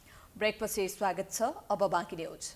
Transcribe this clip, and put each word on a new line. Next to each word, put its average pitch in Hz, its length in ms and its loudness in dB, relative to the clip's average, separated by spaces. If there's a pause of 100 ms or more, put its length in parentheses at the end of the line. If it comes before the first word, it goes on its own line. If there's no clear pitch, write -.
(380)
ब्रेक 208 240 2
पछि 202 260 0
स्वागत 190 440 0
छ, - 100 -2
अब 208 480 2
बाँकी 175 260 0
न्युज। 160 400 -8